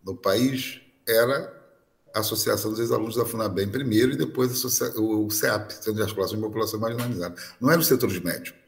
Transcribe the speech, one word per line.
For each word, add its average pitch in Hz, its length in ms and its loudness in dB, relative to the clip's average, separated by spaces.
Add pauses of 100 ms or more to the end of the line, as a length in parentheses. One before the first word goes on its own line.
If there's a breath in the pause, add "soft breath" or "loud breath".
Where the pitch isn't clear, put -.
no 92 120 -8
país 127 640 0 (260)
era 120 500 2 (560)
a 135 60 0
Associação 107 520 0
dos 110 100 -4
Ex-Alunos 113 340 0
da 120 100 0
funabem 104 440 -2
primeiro 127 440 2
e 139 40 -4
depois 127 340 0
a 127 40 -6
associa-, 120 440 -2
o, 107 280 2
o 104 40 -6
ceap, 104 420 0
Centro 110 220 -4
de 107 80 0
Articulação 98 340 -2
de 107 60 -4
População 107 380 -2
Marginalizada. 113 560 -4 (240 loud breath)
Não 127 100 4
era 170 100 6
o - 40 2
setor 120 260 4
de 87 140 -6
médio. - 280 -4 (160)